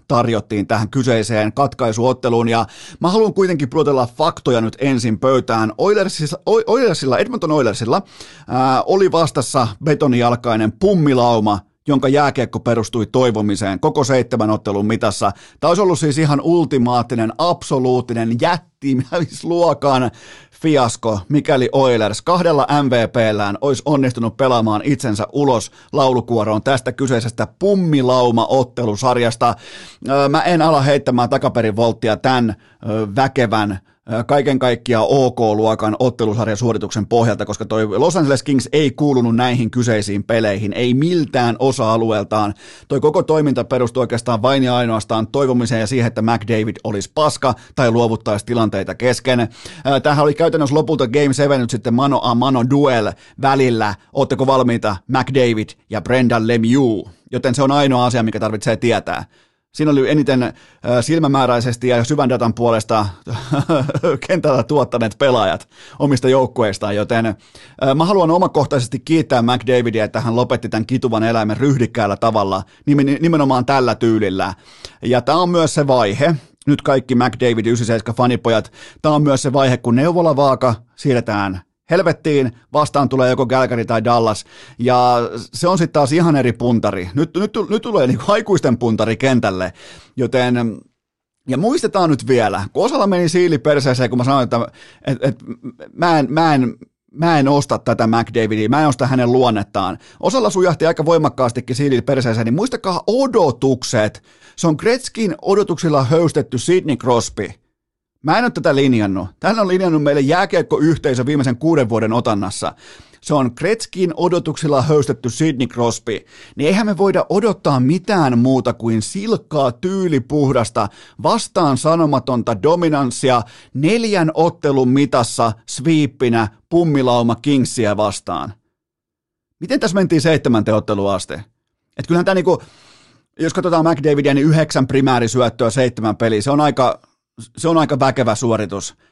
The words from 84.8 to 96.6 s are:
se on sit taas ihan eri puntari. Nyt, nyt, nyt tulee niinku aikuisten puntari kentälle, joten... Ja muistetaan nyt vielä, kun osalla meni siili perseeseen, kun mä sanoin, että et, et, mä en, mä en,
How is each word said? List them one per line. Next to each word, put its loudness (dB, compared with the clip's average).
se -2
on 2
sit 0
taas 2
ihan 2
eri 2
puntari. -2
Nyt, -2
nyt, -4
nyt -2
tulee 0
niinku -2
aikuisten 2
puntari 0
kentälle, 0
joten... -2
Ja -2
muistetaan 0
nyt 0
vielä, 2
kun 0
osalla 0
meni 0
siili 2
perseeseen, 0
kun -2
mä 0
sanoin, 2
että -2
et, -2
et, 0
mä 0
en, 0
mä 2
en, 0